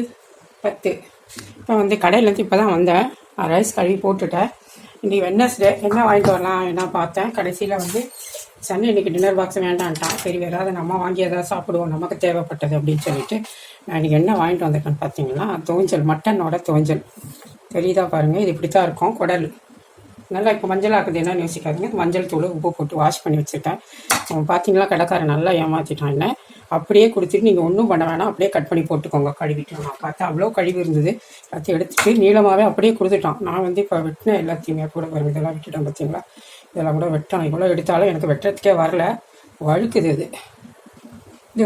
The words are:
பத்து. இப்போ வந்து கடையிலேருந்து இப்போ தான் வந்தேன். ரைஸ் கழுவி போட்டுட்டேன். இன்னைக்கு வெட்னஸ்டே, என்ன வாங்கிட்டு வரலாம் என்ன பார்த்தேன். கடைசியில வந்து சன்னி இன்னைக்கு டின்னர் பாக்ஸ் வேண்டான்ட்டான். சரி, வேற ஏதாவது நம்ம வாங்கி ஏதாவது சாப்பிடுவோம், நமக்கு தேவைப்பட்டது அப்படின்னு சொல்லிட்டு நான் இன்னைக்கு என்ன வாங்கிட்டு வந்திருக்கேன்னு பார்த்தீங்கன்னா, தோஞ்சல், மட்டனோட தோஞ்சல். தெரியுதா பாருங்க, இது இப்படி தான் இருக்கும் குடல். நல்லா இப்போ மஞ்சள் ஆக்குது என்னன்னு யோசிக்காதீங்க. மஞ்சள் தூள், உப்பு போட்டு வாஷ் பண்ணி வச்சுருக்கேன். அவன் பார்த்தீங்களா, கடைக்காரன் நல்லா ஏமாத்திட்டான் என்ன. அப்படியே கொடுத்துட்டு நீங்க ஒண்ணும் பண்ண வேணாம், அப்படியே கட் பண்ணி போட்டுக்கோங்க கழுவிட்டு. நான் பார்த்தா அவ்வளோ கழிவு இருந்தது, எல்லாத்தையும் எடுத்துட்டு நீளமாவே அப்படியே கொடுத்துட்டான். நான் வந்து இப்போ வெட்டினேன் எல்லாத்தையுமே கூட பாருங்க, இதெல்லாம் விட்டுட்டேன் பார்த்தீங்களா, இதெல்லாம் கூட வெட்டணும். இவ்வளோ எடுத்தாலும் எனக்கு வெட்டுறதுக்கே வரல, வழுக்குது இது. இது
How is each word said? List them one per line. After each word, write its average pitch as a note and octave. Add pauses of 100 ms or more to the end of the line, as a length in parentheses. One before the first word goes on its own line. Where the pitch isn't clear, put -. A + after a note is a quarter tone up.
(640)
பத்து. - (720)
இப்போ -
வந்து G3+
கடையிலேருந்து G#3
இப்போ G3
தான் G#3+
வந்தேன். F3 (480)
ரைஸ் G#3
கழுவி F#3+
போட்டுட்டேன். F#3+ (560)
இன்னைக்கு G3
வெட்னஸ்டே, G3+ (160)
என்ன G#3 (100)
வாங்கிட்டு G3+
வரலாம் F#3
என்ன F3+ (120)
பார்த்தேன். F#3
கடைசியில G3
வந்து F#3 (680)
சன்னி G3+
இன்னைக்கு F#3+
டின்னர் F#3+
பாக்ஸ் F#3
வேண்டான்ட்டான். F3
சரி, F3+
வேற E3+
ஏதாவது F#3
நம்ம F3+
வாங்கி F3+
ஏதாவது F3
சாப்பிடுவோம், E3+
நமக்கு E3+
தேவைப்பட்டது D#3
அப்படின்னு D3+
சொல்லிட்டு D3 (480)
நான் E3+
இன்னைக்கு D3+
என்ன G3+
வாங்கிட்டு E3+
வந்திருக்கேன்னு D3
பார்த்தீங்கன்னா, C#3+ (220)
தோஞ்சல், E3+
மட்டனோட E3+
தோஞ்சல். D3+ (720)
தெரியுதா F3+
பாருங்க, D#3
இது F3
இப்படி D3+
தான் F#3
இருக்கும் F3
குடல். F3 (880)
நல்லா G#3
இப்போ G#3
மஞ்சள் G3
ஆக்குது F3
என்னன்னு F3
யோசிக்காதீங்க. E3 (120)
மஞ்சள் F3
தூள், D#3 (120)
உப்பு D3+
போட்டு D3+
வாஷ் D#3
பண்ணி D3+
வச்சுருக்கேன். D#3 (500)
அவன் D#3
பார்த்தீங்களா, F#3
கடைக்காரன் E3+
நல்லா D#3+ (120)
ஏமாத்திட்டான் D#3
என்ன. D#3 (500)
அப்படியே G#3
கொடுத்துட்டு G3+
நீங்க F#3
ஒண்ணும் G3+
பண்ண E3
வேணாம், F3+
அப்படியே G3
கட் D#3+
பண்ணி E3
போட்டுக்கோங்க D3
கழுவிட்டு. D3
நான் -
பார்த்தா -
அவ்வளோ E3+ (100)
கழிவு F3+
இருந்தது, D#3+ (360)
எல்லாத்தையும் E3
எடுத்துட்டு - (100)
நீளமாவே G3+
அப்படியே G#3
கொடுத்துட்டான். F#3
நான் F#3
வந்து F3+
இப்போ F#3
வெட்டினேன் F#3
எல்லாத்தையுமே D#3+
கூட E3
பாருங்க, D3
இதெல்லாம் D#3
விட்டுட்டேன் D3+
பார்த்தீங்களா, D#3 (500)
இதெல்லாம் D#3+
கூட E3+
வெட்டணும். D#3+
இவ்வளோ F3
எடுத்தாலும் F3+
எனக்கு D#3
வெட்டுறதுக்கே G3
வரல, E3 (640)
வழுக்குது F3
இது. - (1300)
இது A3